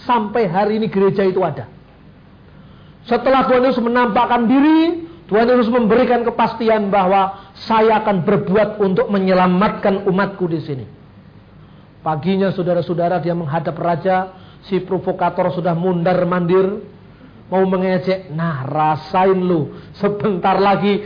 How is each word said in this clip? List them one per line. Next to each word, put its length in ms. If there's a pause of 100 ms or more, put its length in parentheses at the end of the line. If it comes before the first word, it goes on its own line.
sampai 400
hari 320
ini 160
gereja 320
itu 160
ada. 240 (1400)
Setelah 400
Tuhan 160
Yesus 160
menampakkan 640
diri, 640 (200)
Tuhan 160
Yesus 240
memberikan 560
kepastian 640
bahwa 640
saya 480
akan 240
berbuat 560
untuk 320
menyelamatkan 960
umatku 400
di 160
sini. 200 (1160)
Paginya, 480
saudara-saudara, 720
dia 160
menghadap 400
raja, 560 (320)
si 160
provokator 720
sudah 240
mundar-mandir, 1040 (680)
mau 160
mengejek, 640
nah, 320
rasain 800
lu. 320 (240)
Sebentar 640
lagi 440